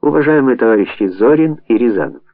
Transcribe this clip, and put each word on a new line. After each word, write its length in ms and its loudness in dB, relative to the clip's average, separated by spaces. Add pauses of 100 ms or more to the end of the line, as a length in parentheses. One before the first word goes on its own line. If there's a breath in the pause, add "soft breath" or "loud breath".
«Уважаемые 560 0
товарищи 520 0
Зорин 580 0
и 100 0
Рязанов». 460 -2 (100)